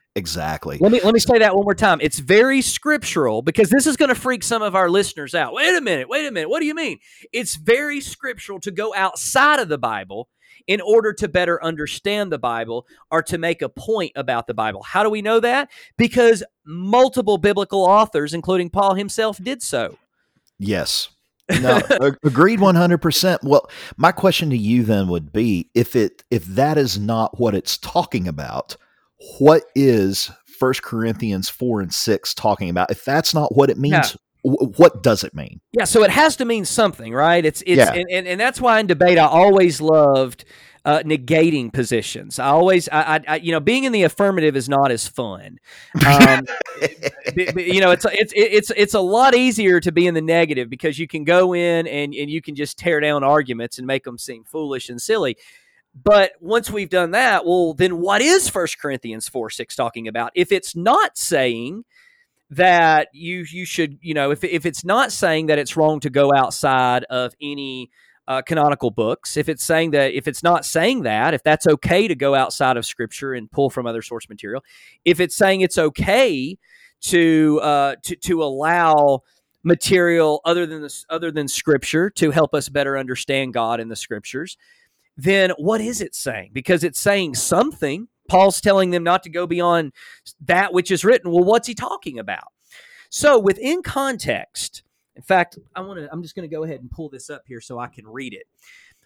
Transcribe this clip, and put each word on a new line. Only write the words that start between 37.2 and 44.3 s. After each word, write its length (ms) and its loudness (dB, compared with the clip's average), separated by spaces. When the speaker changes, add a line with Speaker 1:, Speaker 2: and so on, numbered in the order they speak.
Speaker 2:
It's, 180 -2
it's, 160 2
Speaker 1:
Yeah. 140 6
Speaker 2:
and, 180 -4
and, 160 -4
and 140 -4
that's 200 -2
why 200 4
in 60 -2
debate 320 4
I 80 8
always 540 4
loved, 640 2
uh, 140 2
negating 720 0
positions. 640 -4
I 100 -2
always, 420 4
I, 100 0
I, 100 -4
I, 100 -2
you 160 -4
know, 80 0
being 240 0
in 80 -2
the 100 2
affirmative 520 2